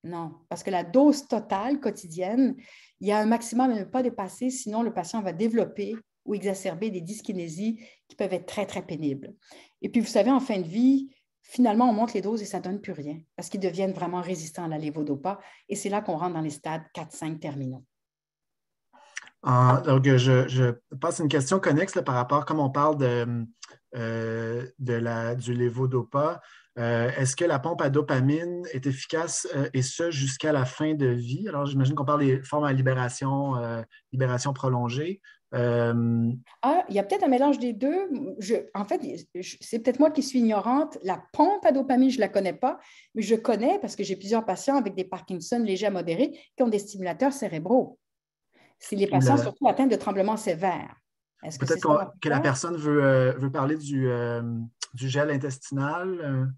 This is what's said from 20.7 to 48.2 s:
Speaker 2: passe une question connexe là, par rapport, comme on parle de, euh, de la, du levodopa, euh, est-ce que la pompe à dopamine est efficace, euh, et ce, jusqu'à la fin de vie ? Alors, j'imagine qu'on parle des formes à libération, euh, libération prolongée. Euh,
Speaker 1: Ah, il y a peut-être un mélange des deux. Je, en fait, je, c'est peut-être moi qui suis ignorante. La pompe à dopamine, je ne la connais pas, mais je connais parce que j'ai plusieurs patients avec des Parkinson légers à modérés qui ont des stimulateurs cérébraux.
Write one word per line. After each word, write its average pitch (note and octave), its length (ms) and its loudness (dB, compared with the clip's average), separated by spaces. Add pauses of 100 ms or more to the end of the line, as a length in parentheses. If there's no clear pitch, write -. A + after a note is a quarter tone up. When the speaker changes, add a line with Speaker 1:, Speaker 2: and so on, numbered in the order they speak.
Speaker 2:
passe E3+ 240 -2
une D#3 80 2
question D3+ 320 2
connexe E3+ 340 2
là, E3+ 80 0
par C3 140 0
rapport, C#3+ 280 2
comme D#3 140 -2
on C#3 120 2
parle D3 260 2
de, A#2+ 480 0 (500)
euh, A2+ 720 -4 (140)
de B2 140 -2
la, A#2 420 -2
du B2 180 -4
levodopa, B2+ 840 0 (360)
euh, A#2 400 0
est-ce C3 200 0
que E3+ 80 0
la D3+ 160 2
pompe E3 220 -2
à D3 60 2
dopamine D3+ 840 2
est C3+ 140 -6
efficace, D#3+ 680 -4
euh, C#3+ 180 0
et C3 100 0
ce, E3+ 280 -2
jusqu'à C3+ 400 -2
la C#3 140 2
fin D#3 300 -2
de C#3+ 120 2
vie ? B2 420 -2
Alors, C#3+ 180 -2
j'imagine C3+ 280 2
qu'on D3 100 -2
parle D3 220 2
des C3 160 2
formes D3 220 -2
à C#3 80 2
libération, C3 840 0
euh, A#2 260 -4 (280)
libération B2+ 420 0
prolongée. C3 680 -2 (340)
Euh, A#2 800 2 (300)
Speaker 1:
Ah, E4 260 2
il F#3+ 80 -4
y - 20 4
a G3 60 0
peut-être G4 180 0
un D#4 60 2
mélange C4 300 4
des A#3+ 140 -2
deux. D#4 380 -2 (300)
Je, G3+ 160 0 (180)
en G3+ 100 -6
fait, E4+ 160 -2 (340)
je, F3+ 260 -10
c'est - 180 -6
peut-être B3 220 0
moi D#4 100 8
qui D4 120 0
suis B3+ 180 0
ignorante. A#3 640 2
La F#4 180 -2 (100)
pompe F#4 320 4
à E4 80 10
dopamine, C4 380 4
je - 60 -2
ne A3 60 2
la G3 60 2
connais F#3+ 240 0
pas, C4+ 260 -2 (360)
mais G#3+ 80 -4
je A3 140 4
connais A#3+ 420 2
parce B3 160 -6
que G3+ 80 -6
j'ai F#3 140 -4
plusieurs A3 280 -2
patients A3+ 320 -2
avec G3+ 200 -2
des F#3 80 -4
Parkinson F#3 560 -6
légers G3+ 260 0
à G3 40 4
modérés F3 460 0 (200)
qui C4+ 60 0
ont A#3 60 4
des G#3 120 0
stimulateurs F#3+ 520 -2
cérébraux. F#3+ 680 -2 (800)